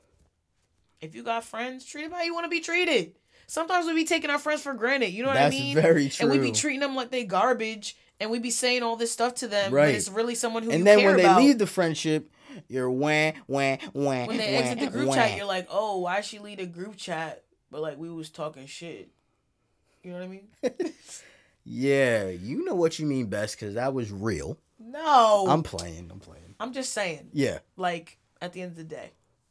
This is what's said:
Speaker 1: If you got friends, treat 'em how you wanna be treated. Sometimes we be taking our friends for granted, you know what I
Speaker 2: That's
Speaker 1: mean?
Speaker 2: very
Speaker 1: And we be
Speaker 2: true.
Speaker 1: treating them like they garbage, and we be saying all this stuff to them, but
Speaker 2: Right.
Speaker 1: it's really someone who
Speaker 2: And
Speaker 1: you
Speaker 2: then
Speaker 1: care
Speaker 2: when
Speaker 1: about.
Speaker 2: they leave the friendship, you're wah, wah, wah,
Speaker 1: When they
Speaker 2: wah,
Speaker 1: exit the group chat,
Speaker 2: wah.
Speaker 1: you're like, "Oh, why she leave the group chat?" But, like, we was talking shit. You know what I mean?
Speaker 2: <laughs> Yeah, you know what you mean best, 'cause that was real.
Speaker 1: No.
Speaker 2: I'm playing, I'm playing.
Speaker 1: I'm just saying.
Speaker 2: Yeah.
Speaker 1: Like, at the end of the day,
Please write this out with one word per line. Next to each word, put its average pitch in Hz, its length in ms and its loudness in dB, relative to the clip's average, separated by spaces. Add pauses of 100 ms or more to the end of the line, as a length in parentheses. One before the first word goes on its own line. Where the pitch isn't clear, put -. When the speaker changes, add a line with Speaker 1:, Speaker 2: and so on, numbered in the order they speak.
(1000)
Speaker 1:
If 160 140 -16
you 233 100 -16
got 226 200 -4
friends, 254 420 -10
treat 294 200 -12
'em 320 60 -10
how 349 120 -4
you 339 100 -2
wanna 339 140 -4
be 330 140 -2
treated. 330 540 0 (300)
Sometimes 330 400 -2
we 330 80 -2
be 320 120 2
taking 320 260 0
our 285 80 0
friends 302 220 -2
for 277 120 -8
granted, 240 360 0
you 196 140 -8
know 269 60 0
what 269 80 2
I 139 60 6
Speaker 2:
That's 143 120 2
Speaker 1:
mean? 139 200 -4
Speaker 2:
very 151 440 4
Speaker 1:
And - 120 2
we 277 80 4
be - 80 2
Speaker 2:
true. - 80 -2
Speaker 1:
treating 277 240 -2
them 277 160 -2
like 247 160 -6
they 247 120 -2
garbage, 220 720 -2 (240)
and 220 120 -4
we 240 80 -2
be 240 100 -4
saying 247 320 0
all 226 140 -2
this 233 160 -2
stuff 240 240 -2
to 254 120 -6
them, 202 240 0
but 135 60 2
Speaker 2:
Right. 143 180 6
Speaker 1:
it's 98 140 -2
really 226 260 -2
someone 226 280 -2
who 226 80 -2
Speaker 2:
And 156 80 2
Speaker 1:
you 185 60 2
Speaker 2:
then 208 140 12
Speaker 1:
care 196 120 6
Speaker 2:
when 190 80 6
Speaker 1:
about. 185 200 8
Speaker 2:
they 269 60 10
leave 269 140 8
the 202 80 2
friendship, 156 640 0 (360)
you're 127 220 -2
wah, 151 440 2 (140)
wah, 135 300 0 (160)
wah, 135 320 0
Speaker 1:
When - 120 -4
they - 160 -2
Speaker 2:
wah, - 80 2
Speaker 1:
exit - 180 -2
the 277 80 -2
group - 260 0
chat, 233 180 4
Speaker 2:
wah. 196 60 -4
Speaker 1:
you're 202 80 -6
like, 185 240 -4
"Oh, 202 300 -2
why 180 220 -4
she 208 180 -14
leave 208 180 -14
the 185 80 -8
group 180 320 -14
chat?" 160 460 -10 (260)
But, 151 120 -10
like, 151 180 -6
we 165 100 -12
was 160 220 -12
talking 151 340 -12
shit. 139 460 -16 (880)
You 180 120 -16
know 175 40 -12
what 180 60 -12
I 185 40 -12
mean? 196 200 -18 (160)
Speaker 2:
<laughs> 320 300 -4 (760)
Yeah, 120 600 2
you 104 340 -6
know 370 120 -4
what 165 220 2
you 156 80 -4
mean 135 200 -2
best, 104 320 -6
'cause 104 160 -8
that 127 200 -2
was 120 160 -4
real. 98 480 -4 (220)
Speaker 1:
No. 233 680 4
Speaker 2:
I'm 156 140 4
playing, 85 460 -10
I'm 98 120 -18
playing. - 400 -20
Speaker 1:
I'm 247 100 -8
just 262 220 -6
saying. 170 400 -6
Speaker 2:
Yeah. 127 260 0 (160)
Speaker 1:
Like, 175 420 -6 (240)
at 175 120 -10
the 185 80 -12
end 180 100 -12
of 165 60 -16
the 160 80 -14
day, 147 260 -14 (400)